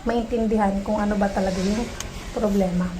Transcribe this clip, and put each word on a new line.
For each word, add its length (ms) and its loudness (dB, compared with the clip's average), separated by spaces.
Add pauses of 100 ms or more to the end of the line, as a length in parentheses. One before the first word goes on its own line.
maintindihan 680 2 (100)
kung 160 0
ano 160 0
ba 160 2
talaga 320 0
yung 240 0 (480)
problema. 640 2